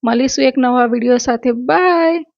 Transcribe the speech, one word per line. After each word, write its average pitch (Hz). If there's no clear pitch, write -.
મળીશું 254
એક 262
નવા 247
વીડિયો 240
સાથે. 240
બાય. 339